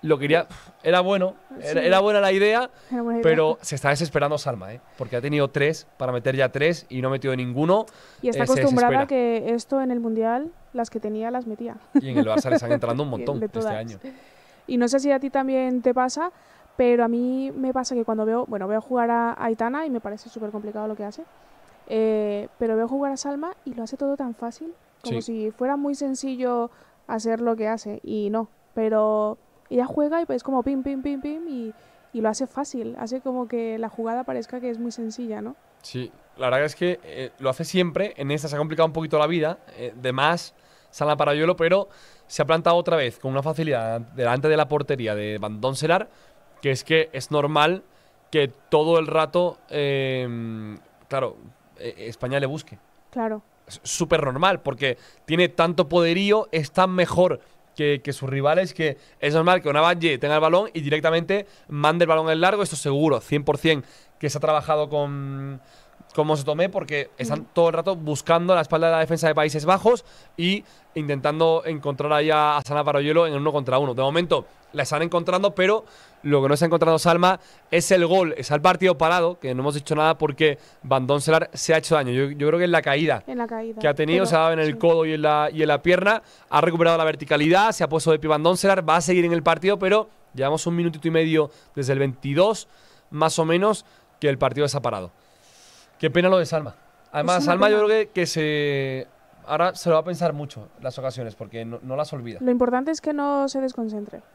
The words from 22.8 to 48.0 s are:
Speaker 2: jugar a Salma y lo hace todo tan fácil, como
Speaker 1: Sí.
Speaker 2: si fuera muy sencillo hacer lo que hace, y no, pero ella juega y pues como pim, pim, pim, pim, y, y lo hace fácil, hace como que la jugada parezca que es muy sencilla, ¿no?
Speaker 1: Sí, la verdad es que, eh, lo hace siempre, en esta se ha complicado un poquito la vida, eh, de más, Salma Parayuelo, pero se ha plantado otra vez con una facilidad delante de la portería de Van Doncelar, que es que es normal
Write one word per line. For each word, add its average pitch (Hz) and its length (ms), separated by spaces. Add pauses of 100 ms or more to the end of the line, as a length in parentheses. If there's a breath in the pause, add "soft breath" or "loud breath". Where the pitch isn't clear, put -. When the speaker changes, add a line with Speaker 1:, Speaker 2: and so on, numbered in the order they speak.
Speaker 2:
jugar 277 240
a 269 40
Salma 285 380 (100)
y 254 100
lo 233 100
hace 262 120
todo 277 200
tan 247 180
fácil, 320 380 (300)
como 226 180
Speaker 1:
Sí. 220 260
Speaker 2:
si 220 60
fuera 262 240
muy 285 180
sencillo 254 760 (360 soft breath)
hacer 226 340
lo 233 160
que 220 120
hace, 220 340
y 208 280
no, 220 180 (260)
pero 214 640 (300)
ella 247 180
juega 302 360
y 330 40
pues 254 160
como 262 200
pim, 269 200
pim, 269 200
pim, 285 180
pim, 311 280
y, 233 260 (380 soft breath)
y 233 80
lo 214 80
hace 233 180
fácil, 240 520
hace 247 220
como 254 280
que 226 300
la 226 100
jugada 233 360
parezca 254 360
que 247 100
es 226 80
muy 240 140
sencilla, 220 500
¿no? 240 140 (260)
Speaker 1:
Sí, 127 300 (240)
la 127 140
verdad 139 160
es 151 100
que, 180 280
eh, 127 260 (100)
lo 135 100
hace 160 140
siempre, 180 520
en 139 140
esta 147 180
se 143 60
ha 143 40
complicado 160 280
un 156 60
poquito 160 260
la 151 80
vida, 160 320 (180)
eh, 117 240
de 127 120
más, 151 420 (360 soft breath)
Salma 147 260
Parayuelo, 147 400
pero 175 320 (380 soft breath)
se - 160
ha - 20
plantado 165 320
otra 170 200
vez 127 220
con 135 140
una 135 100
facilidad 135 580
delante 127 480
de 156 100
la 151 100
portería 135 460
de 104 240
Van 107 220
Doncelar, 156 500 (500 soft breath)
que 139 100
es 131 140
que 160 300
es 131 160
normal 151 520 (480 soft breath)